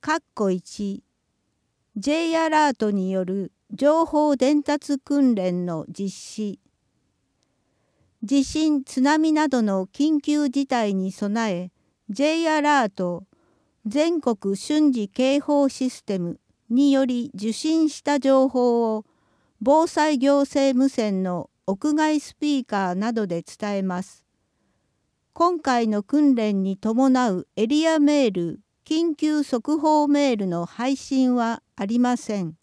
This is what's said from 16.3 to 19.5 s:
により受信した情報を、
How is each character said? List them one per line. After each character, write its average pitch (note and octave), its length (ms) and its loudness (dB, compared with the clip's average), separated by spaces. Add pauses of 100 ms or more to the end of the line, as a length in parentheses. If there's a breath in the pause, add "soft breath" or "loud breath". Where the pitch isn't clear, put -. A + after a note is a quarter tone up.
に C#4 220 4
よ C4+ 140 4
り A#3+ 280 -4
受 G#3 200 -4
信 D#4+ 340 0
し - 160 -8
た C#4+ 160 0
情 C4+ 300 4
報 A#3 440 2
を、 G#3+ 120 -6 (560)